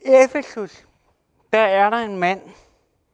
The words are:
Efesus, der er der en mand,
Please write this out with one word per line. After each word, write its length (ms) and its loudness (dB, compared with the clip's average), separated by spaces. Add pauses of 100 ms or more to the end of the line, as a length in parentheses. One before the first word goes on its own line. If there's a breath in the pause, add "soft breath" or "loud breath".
Efesus, 880 -2 (640)
der 60 0
er 320 2
der 60 -4
en 220 -8
mand, 320 -6 (640 soft breath)